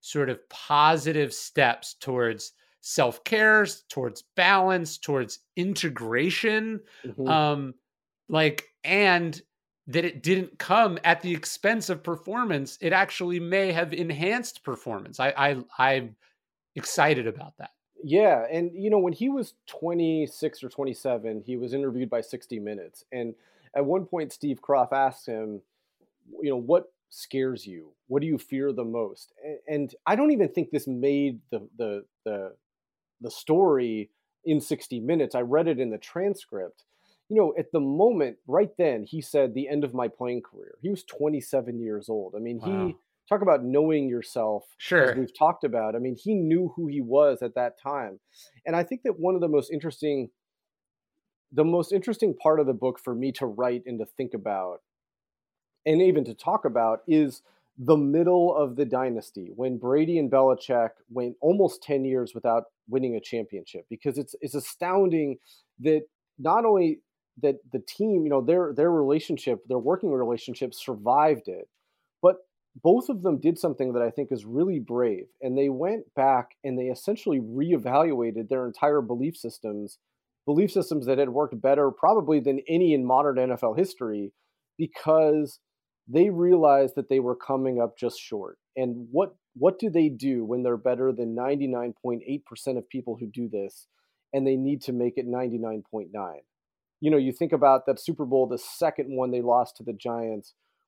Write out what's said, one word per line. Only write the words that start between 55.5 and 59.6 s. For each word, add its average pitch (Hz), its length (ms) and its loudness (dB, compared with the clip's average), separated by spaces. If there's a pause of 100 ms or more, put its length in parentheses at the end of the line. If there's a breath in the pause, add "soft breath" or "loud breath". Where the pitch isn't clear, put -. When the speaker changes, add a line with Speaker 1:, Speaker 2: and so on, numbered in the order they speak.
Speaker 2:
and 156 160 4
even 156 220 4
to 120 100 -12
talk 208 300 -2
about, 113 420 0
is 151 360 2 (360)
the 143 180 4
middle 170 580 4
of 139 200 0
the 139 100 0
dynasty, 117 680 -6
when 123 240 -4